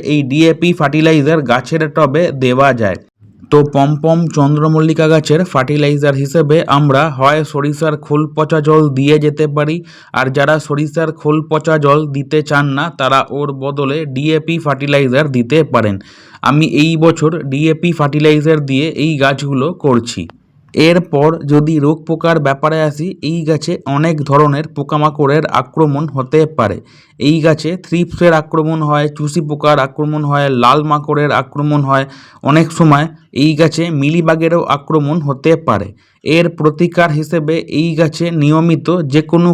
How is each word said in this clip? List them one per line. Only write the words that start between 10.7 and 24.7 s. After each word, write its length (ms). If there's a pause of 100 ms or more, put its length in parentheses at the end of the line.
খোল 240 (120)
পচা 300
জল 200 (140)
দিতে 300
চান 320
না, 100 (120)
তারা 220 (120)
ওর 220
বদলে 540
ডিএপি 520
ফার্টিলাইজার 760
দিতে 320
পারেন। 320 (460)
আমি 240 (100)
এই 200
বছর 340 (180)
ডিএপি 440
ফার্টিলাইজার 760
দিয়ে 200 (100)
এই 200
গাছগুলো 500 (120)
করছি। 440 (520)
এরপর 540 (180)
যদি 320
রোগ 260
পোকার 360
ব্যাপারে 420
আসি, 260 (140)
এই 220
গাছে 280 (140)
অনেক 380
ধরনের 440
পোকামাকড়ের 840